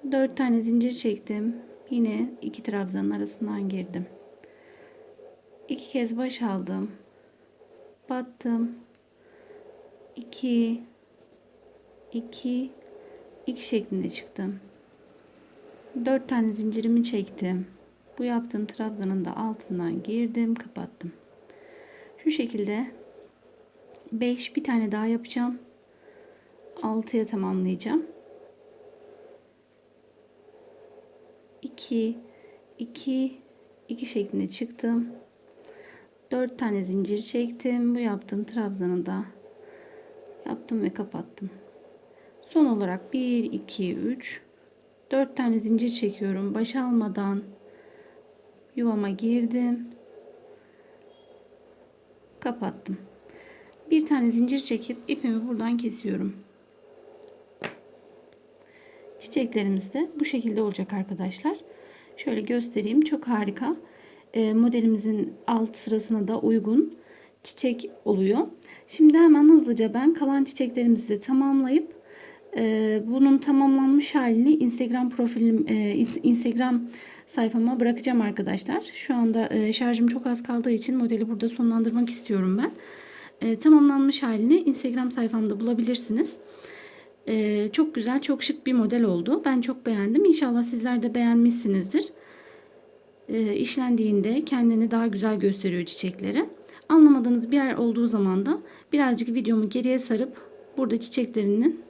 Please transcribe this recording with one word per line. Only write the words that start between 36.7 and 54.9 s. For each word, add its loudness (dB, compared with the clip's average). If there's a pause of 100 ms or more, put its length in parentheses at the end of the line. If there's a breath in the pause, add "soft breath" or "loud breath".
zincir -2
çektim. -2
Bu -4
yaptığım -4
trabzanı -4
da -6 (1200 loud breath)
yaptım -6
ve -2
kapattım. -10 (920 soft breath)
Son 2
olarak -2
bir, 0
iki, -6
üç, -8 (720)
dört -2
tane 0
zincir 0
çekiyorum. -4
Baş -2
almadan -2 (1300 loud breath)
yuvama 0
girdim. -2 (2500 soft breath)
Kapattım. -8 (920 loud breath)
Bir 4
tane 2
zincir 2
çekip -6 (100)